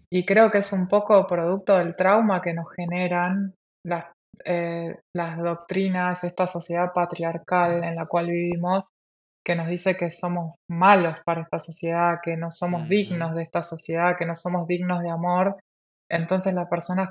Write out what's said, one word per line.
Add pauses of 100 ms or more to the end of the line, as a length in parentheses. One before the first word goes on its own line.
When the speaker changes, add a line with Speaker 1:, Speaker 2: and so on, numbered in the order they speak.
(120)
Speaker 1:
y
creo
que
es
un
poco
producto
del
trauma
que
nos
generan (300)
las, (380)
eh, (160)
las
doctrinas,
esta
sociedad
patriarcal
en
la
cual
vivimos, (580)
que
nos
dice
que
somos (140)
malos
para
esta
sociedad,
que
no
somos
Speaker 2:
Ujú.
Speaker 1:
dignos
de
esta
sociedad,
que
no
somos
dignos
de
amor. (540)
Entonces
las
personas